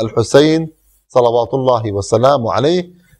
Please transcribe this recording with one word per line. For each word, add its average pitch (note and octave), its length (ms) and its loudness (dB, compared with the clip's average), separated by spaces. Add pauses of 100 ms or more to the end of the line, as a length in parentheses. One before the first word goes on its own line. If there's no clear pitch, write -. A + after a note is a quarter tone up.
الحسين D3+ 720 0 (360)
صلوات A#2+ 460 0
الله B2 380 0
وسلامه A2+ 600 0
عليه E3+ 380 -2 (300)